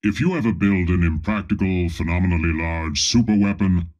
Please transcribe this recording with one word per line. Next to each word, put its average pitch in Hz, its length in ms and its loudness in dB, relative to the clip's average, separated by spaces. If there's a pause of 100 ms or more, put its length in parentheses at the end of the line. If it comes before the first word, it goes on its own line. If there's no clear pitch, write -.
If 101 160 -2
you 175 140 2
ever 113 180 0
build 92 380 0
an 87 140 2
impractical, 90 840 -2
phenomenally 85 640 0
large 80 480 -4
superweapon 101 840 2 (140)